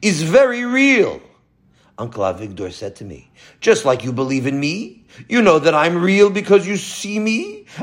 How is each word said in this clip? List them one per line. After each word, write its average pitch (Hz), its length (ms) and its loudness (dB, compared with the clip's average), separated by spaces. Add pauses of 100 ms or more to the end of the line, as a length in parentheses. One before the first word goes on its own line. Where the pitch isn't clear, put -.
is 175 180 0
very 240 440 2
real. 240 540 0 (800)
Uncle 110 260 -8
Avigdor 95 480 -8
said 98 260 -14
to 120 80 -18
me, 76 260 -20 (300)
"Just 214 240 2
like 127 180 2
you 127 80 -6
believe 131 360 -4
in 139 120 -4
me, 160 460 -8 (240)
you 233 140 2
know 165 160 6
that 156 160 2
I'm 170 260 0
real 196 300 4
because 196 340 2
you 202 100 -6
see 202 440 -8
me 349 460 -6 (180)